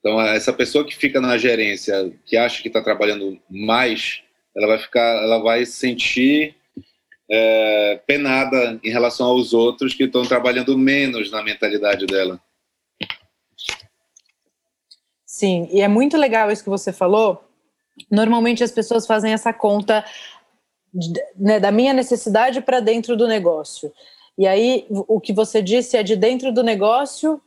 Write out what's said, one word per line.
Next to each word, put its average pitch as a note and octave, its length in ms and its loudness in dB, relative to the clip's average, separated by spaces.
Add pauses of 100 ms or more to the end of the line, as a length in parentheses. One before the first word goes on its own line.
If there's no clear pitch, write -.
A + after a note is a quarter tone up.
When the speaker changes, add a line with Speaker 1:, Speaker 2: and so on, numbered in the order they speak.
Speaker 1:
Então, A2 200 0
essa A2 320 0
pessoa C3 320 0
que - 120 -12
fica C#3 240 0
na B2 160 0
gerência, G#2 720 -2 (140)
que - 140 -2
acha A#2+ 240 0
que A2 80 -8
tá - 120 -2
trabalhando G#2 560 -2 (100)
mais, A2 720 -2 (340)
ela G#2 100 0
vai A2 120 2
ficar, A#2 440 0
ela A2+ 160 2
vai A#2 280 2
se A#2+ 60 -16
sentir, C3 840 0 (760)
é, G#2+ 760 2
penada C3 760 0
em A2 80 -6
relação A#2+ 380 0
aos B2 260 0
outros A#2+ 400 2
que C3 140 -2
tão B2+ 160 -2
trabalhando B2 520 0
menos C3 540 0
na G#2+ 140 -8
mentalidade G#2 600 -2
dela. F#2 360 -4 (2750)
Speaker 2:
Sim, F3 480 -2
e G3 80 4
é G3+ 60 4
muito B3+ 300 2
legal A3+ 340 2
isso G#3+ 140 -4
que - 40 -8
você G3 240 -4
falou. F#3+ 520 0 (680)
Normalmente A3+ 540 2
as A3+ 80 -4
pessoas A3+ 340 -2
fazem A3 260 0
essa A3+ 200 -2
conta G#3+ 520 0 (880)
de, E3+ 200 -6 (240)
né, G3+ 240 2
da G3 100 2
minha B3 220 4
necessidade B3 680 0
pra B3+ 200 0
dentro A3+ 360 0
do A3+ 120 2
negócio. E3 640 -2 (440)
E F#3+ 80 2
aí, G#3+ 460 2
o, G#3 260 -2
o G3 40 0
que - 120 -6
você G#3+ 300 0
disse A#3 340 0
é G#3+ 60 2
de G#3+ 140 0
dentro B3 340 0
do A#3 140 0
negócio A#3+ 840 0